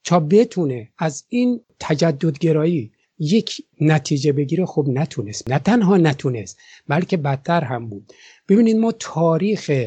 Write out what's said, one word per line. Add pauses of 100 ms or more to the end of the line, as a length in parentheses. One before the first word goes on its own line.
تا
بتونه (100)
از
این (200)
تجددگرایی (260)
یک (160)
نتیجه
بگیره،
خب
نتونست.
نه
تنها
نتونست، (300)
بلکه
بدتر
هم
بود. (360)
ببینید،
ما
تاریخ (160)